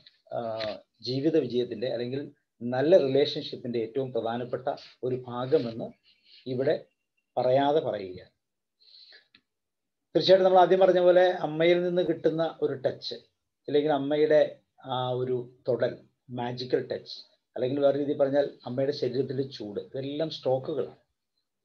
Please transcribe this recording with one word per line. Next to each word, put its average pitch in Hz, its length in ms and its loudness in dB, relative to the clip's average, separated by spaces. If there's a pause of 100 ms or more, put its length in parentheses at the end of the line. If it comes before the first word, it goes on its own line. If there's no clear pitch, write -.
(340)
ആ, 113 240 -6 (420)
ജീവിത 135 380 0
വിജയത്തിന്റെ 120 480 -2
അല്ലെങ്കിൽ 131 460 -6 (300)
നല്ല 131 360 6
റിലേഷൻഷിപ്പിന്റെ 135 800 0
ഏറ്റവും 127 340 -4
പ്രധാനപ്പെട്ട 117 640 -4 (280)
ഒരു 127 240 -4
ഭാഗമെന്ന് 123 680 -2 (540)
ഇവിടെ 131 380 -2 (520)
പറയാതെ 139 440 2
പറയുകയാണ്. 95 500 -8 (1900)
തീർച്ചയായിട്ടും 185 280 6
നമ്മൾ 185 160 6
ആദ്യം 180 200 6
പറഞ്ഞ 185 200 6
പോലെ 180 300 6
അമ്മയിൽ 170 520 2
നിന്ന് 180 200 0
കിട്ടുന്ന 160 600 -2
ഒരു 143 100 0
touch, 127 420 -6 (540)
അല്ലെങ്കിൽ 147 240 2
അമ്മയുടെ 151 640 2 (260)
ആ 127 240 -4
ഒരു 127 460 -4 (140)
തൊടൽ, 120 300 -2 (320)
magical 123 580 -6
touch, - 360 -12 (300)
അല്ലെങ്കിൽ 127 260 -4
വേറെ 139 180 2
രീതിയിൽ 143 180 -2
പറഞ്ഞാൽ 143 340 0 (160)
അമ്മയുടെ 135 260 -2
ശരീരത്തിലെ 127 500 -4
ചൂട്, 104 380 -10
ഇതെല്ലാം 143 500 -8
സ്ട്രോക്കുകളാണ്. 131 680 -4 (680)